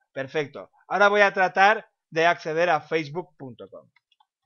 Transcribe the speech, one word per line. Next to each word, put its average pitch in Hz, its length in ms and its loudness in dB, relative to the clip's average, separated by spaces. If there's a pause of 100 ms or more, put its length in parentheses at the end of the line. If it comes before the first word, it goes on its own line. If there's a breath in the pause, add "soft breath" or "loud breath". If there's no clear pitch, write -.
(120)
Perfecto. 135 580 -8 (180)
Ahora 190 200 2
voy 208 140 2
a 196 120 4
tratar 196 540 2 (220)
de 160 160 0
acceder 170 440 0
a 151 120 0
facebook 160 560 -8
punto 110 320 -18
com. 78 200 -20 (560)